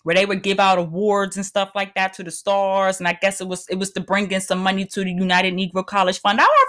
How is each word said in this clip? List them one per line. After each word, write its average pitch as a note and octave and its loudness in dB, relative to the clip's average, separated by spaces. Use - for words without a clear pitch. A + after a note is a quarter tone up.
where E3 0
they F#3+ 4
would G3 -4
give G3 0
out F#3+ 6
awards G3 0
and G3 -6
stuff G3 -2
like G3 -4
that F#3+ 0
to G3 -12
the E3+ -10
stars. G3 0
And F3+ -2
I F3 0
guess F#3+ -2
it F#3 -8
was, F3+ -8
it F#3 -2
was F#3+ -4
to G3 -6
bring G3 0
in F#3+ -2
some F#3 -2
money F#3+ 0
to G3 -4
the F#3 -4
United F#3 0
Negro F#3 -4
College F#3 0
Fund. G3+ 2
I C5+ 6